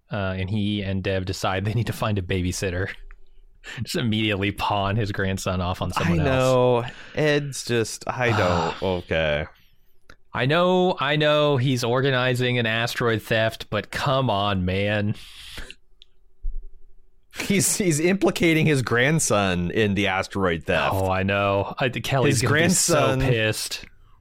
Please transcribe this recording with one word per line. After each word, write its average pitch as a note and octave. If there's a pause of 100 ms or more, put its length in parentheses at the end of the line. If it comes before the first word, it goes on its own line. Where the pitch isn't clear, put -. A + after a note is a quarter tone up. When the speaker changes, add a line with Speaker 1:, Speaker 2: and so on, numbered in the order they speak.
(120)
Speaker 1:
Uh, F#2+
and F#2
he G#2
and F#2+
Dev F#2+
decide F#2+
they G#2+
need A#2
to A2
find G#2+
a -
babysitter. F2+ (480)
<laughs> -
Just -
immediately G#2+
pawn G2
his G#2
grandson F#2+
off F2+
on F#2
someone -
Speaker 2:
I D3
Speaker 1:
else. B2+
Speaker 2:
know. - (300)
Ed's D3
just, A#2
I B2
Speaker 1:
<sighs> F2+
Speaker 2:
don't. - (160)
Okay. D#2+ (840)
Speaker 1:
I A#2+
know, F3+
I C#3+
know D3+
he's B2
organizing B2+
an A#2
asteroid A2+
theft, A2
but G#2
come C3+
on, G2+
man. G#2 (2250)
Speaker 2:
He's, -
he's E3+
implicating F3
his D3
grandson G#2+
in G#2
the G2
asteroid F#2
theft. D#2+
Speaker 1:
Oh, F#2+
I F#2+
know. G2+
I, C3+
Kelly's C3
Speaker 2:
His B2
Speaker 1:
gonna C#3+ (100)
be F3+
so F3
Speaker 2:
grandson C3+
Speaker 1:
pissed. A2+ (360)